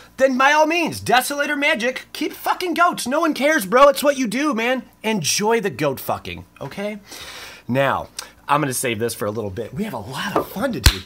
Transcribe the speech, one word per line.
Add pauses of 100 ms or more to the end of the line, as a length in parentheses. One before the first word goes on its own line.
(180)
then
by
all
means,
Desolator
Magic,
keep
fucking
goats.
No
one
cares,
bro.
It's
what
you
do,
man. (180)
Enjoy
the
goat
fucking, (160)
okay? (680)
Now, (400)
I'm
gonna
save
this
for
a
little
bit.
We
have
a
lot
of
fun
to
do.